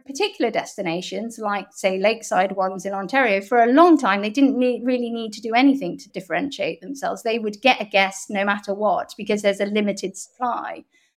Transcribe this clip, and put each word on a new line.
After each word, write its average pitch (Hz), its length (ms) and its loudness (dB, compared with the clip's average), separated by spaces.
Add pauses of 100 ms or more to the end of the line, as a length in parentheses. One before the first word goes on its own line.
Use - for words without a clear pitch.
particular 277 440 -2
destinations, 190 880 -6
like, 202 340 -6
say, 190 280 -2
lakeside 202 540 0
ones 190 320 -4
in 196 80 -6
Ontario, 196 480 0
for 240 200 2
a 233 100 4
long 320 260 8
time, 202 240 2
they 214 80 -2
didn't 269 280 4
ne-, 247 260 0
really 240 280 -2
need 226 220 -6
to - 80 -14
do 226 120 -6
anything 262 460 4
to - 100 -20
differentiate 170 720 -6
themselves. 185 400 -6
They 226 160 -2
would 214 240 -6
get 254 200 2
a 208 40 -4
guest 196 440 0
no 202 140 -2
matter 202 300 -4
what, 202 440 -2
because 208 240 -2
there's 202 180 0
a - 60 0
limited 202 520 -2
supply. 220 680 -8 (320)